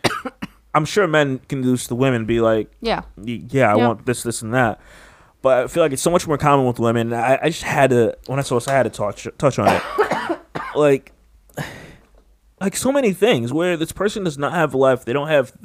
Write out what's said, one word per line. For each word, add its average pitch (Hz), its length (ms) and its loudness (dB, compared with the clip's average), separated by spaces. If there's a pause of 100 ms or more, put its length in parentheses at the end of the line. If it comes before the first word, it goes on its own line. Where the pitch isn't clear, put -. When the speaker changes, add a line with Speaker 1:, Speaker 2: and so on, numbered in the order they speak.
(220)
Speaker 1:
<coughs> - 520 -10
I'm 151 100 2
sure 196 220 0
men 143 420 0
can 139 140 -4
do 127 100 0
this 123 160 -2
to 123 60 -6
women, 123 300 0
be 117 160 0
like, 110 300 2 (100)
Speaker 2:
Yeah. 220 220 -4 (140)
Speaker 1:
"Y-, 113 340 -10
yeah, 127 240 4
I - 20 4
Speaker 2:
Yeah. 117 120 4
Speaker 1:
want 113 180 -4
this, 123 160 -2
this, 120 200 -6
and 113 120 -6
that." 123 260 0 (600)
But 127 220 4
I - 40 -4
feel 165 140 0
like 151 100 2
it's 131 100 -6
so 170 80 2
much 175 160 2
more 151 120 0
common 143 280 4
with 120 140 -2
women. 117 320 0
I, 120 300 2
I 151 80 0
just - 120 -8
had 139 280 2
to, 120 260 2 (100)
when 131 120 -6
I 139 40 -2
saw 131 140 -2
this, 117 120 -4
I 139 40 -2
had 135 120 4
to 110 60 -4
touch, 104 380 -8 (100)
touch 135 200 0
on 98 100 2
it. 90 140 2
<coughs> - 920 -6
Like, 143 380 2 (1500)
like, 190 160 -4
so 254 160 0
many 269 200 2
things 131 400 2
where 175 240 0
this 156 160 -4
person 202 320 -4
does 151 120 -4
not 139 160 -4
have 156 220 0
life. 131 300 2
They 117 80 -4
don't 143 160 -2
have 143 240 2 (120)